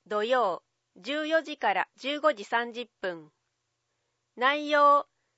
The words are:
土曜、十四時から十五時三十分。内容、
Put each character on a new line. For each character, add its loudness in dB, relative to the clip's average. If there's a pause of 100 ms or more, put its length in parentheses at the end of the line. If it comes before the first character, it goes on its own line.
土 -4
曜、 0 (340)
十 -6
四 0
時 -12
か 0
ら -2
十 -6
五 2
時 -12
三 -4
十 -10 (140)
分。 -8 (1040)
内 0
容、 6 (320)